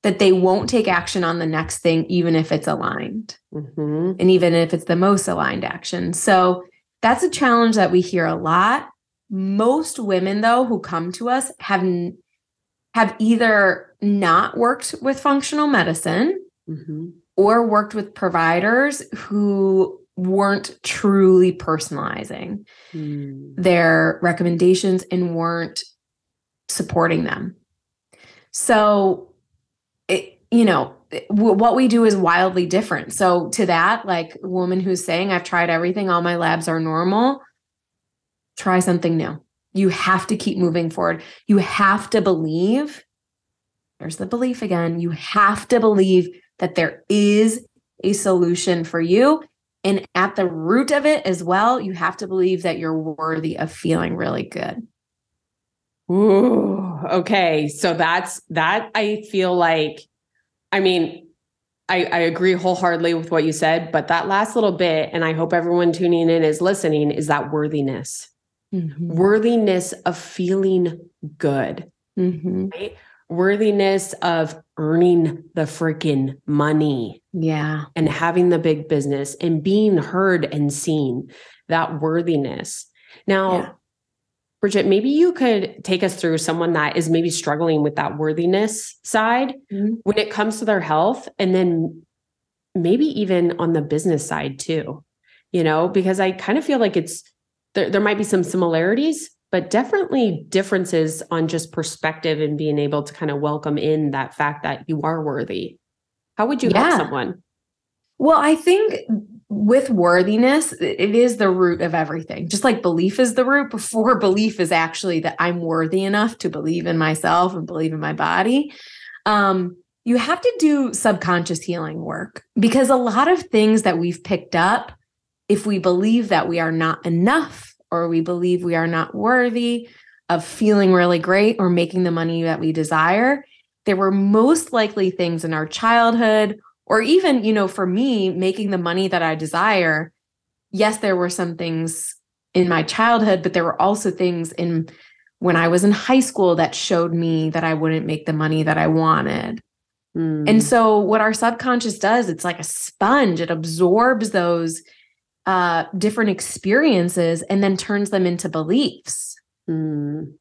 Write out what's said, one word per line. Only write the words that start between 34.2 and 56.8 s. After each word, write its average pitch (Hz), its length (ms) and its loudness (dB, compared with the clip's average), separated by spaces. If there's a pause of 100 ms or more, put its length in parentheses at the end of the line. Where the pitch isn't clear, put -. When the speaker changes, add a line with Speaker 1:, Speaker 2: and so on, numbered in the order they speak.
Speaker 1:
woman 185 380 -2
who's 185 220 -2
saying, 180 280 -2
"I've 180 140 -2
tried 175 240 0
everything, 180 400 -2
all 175 120 2
my 175 140 0
labs 165 320 -2
are 165 120 -2
normal," 190 600 0 (1160)
try 185 220 2
something 175 380 0
new. 156 240 -6 (320)
You 190 160 2
have 185 380 -2
to 214 100 -2
keep - 200 -4
moving 170 320 0
forward. 165 340 -4 (240)
You 202 100 4
have 202 540 2
to 220 100 2
believe. 185 840 0 (960)
There's 160 180 -12
the 196 80 -8
belief 240 360 -4
again. 170 380 -2
You 170 120 -2
have 202 580 0
to 240 100 4
believe 190 480 6 (320)
that 175 160 -4
there - 340 -2
is 208 560 4 (380)
a 196 100 2
solution 175 680 0
for 165 180 -4
you. 240 400 4 (420)
And 196 300 0
at 190 220 0
the 190 100 0
root 175 460 0
of 285 160 2
it 302 180 2
as 180 180 -2
well, 208 380 2
you 196 120 -6
have 170 240 -4
to 202 100 -10
believe 185 340 0
that 175 160 -2
you're 160 220 -4
worthy 160 580 -6
of 156 140 -4
feeling - 440 -2
really - 280 -4
good. - 420 -10 (1300)
Speaker 2:
Ooh, 196 880 2 (100)